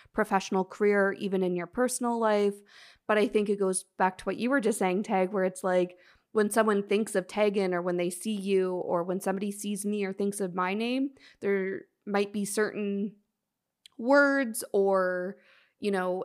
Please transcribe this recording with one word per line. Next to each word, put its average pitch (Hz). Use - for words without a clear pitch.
professional 196
career, 202
even 190
in 180
your 175
personal 240
life. 208
But 214
I 208
think 208
it 202
goes 190
back 185
to -
what 190
you 233
were 277
just 220
saying, 190
Tag, 185
where 190
it's 185
like, 180
when 208
someone 214
thinks 208
of 185
Tegan, 202
or 175
when 180
they 175
see 220
you, 190
or 175
when 185
somebody 196
sees 202
me 208
or 190
thinks 202
of 185
my 185
name, 254
there 196
might 202
be 208
certain 202
words 277
or, 190
you 202
know, 185